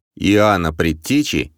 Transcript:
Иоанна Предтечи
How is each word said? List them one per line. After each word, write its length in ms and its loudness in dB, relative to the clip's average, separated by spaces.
Иоанна 580 2
Предтечи 840 -2